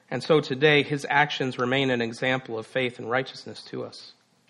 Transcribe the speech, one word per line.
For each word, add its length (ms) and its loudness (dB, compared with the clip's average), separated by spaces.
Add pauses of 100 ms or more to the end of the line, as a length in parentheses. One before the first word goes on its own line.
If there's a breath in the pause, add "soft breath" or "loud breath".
(100)
And 100 -4
so 200 4
today, 420 4
his 260 -4
actions 500 0
remain 320 2
an 100 2
example 580 -2
of 80 -8
faith 320 -2
and 100 -8
righteousness 560 -6
to 200 -10
us. 300 -18 (360)